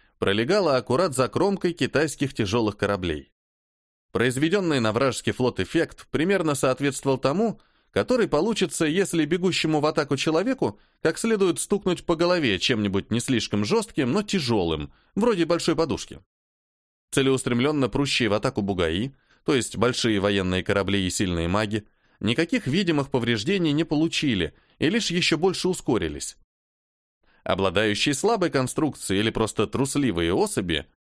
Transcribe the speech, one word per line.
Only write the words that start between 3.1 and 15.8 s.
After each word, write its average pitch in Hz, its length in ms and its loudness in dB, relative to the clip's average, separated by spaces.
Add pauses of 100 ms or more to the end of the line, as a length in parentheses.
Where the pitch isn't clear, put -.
Произведенный 143 680 2
на 110 120 2
вражеский 117 400 0
флот 123 280 -2
эффект - 500 -2
примерно 160 440 0
соответствовал 135 640 0
тому, 175 420 0 (300)
который 220 380 2
получится, 175 560 0
если 160 400 0
бегущему 160 560 0
в 147 60 2
атаку 151 300 0
человеку 160 640 0 (240)
как 160 160 0
следует 196 400 2
стукнуть 190 460 -2
по 175 120 0
голове 160 420 2
чем-нибудь 101 520 0
не 113 100 0
слишком 107 440 0
жестким, 147 480 0
но 208 100 0
тяжелым, 104 680 -2 (220)
вроде 196 320 2
большой 165 300 0
подушки. 127 440 -4 (920)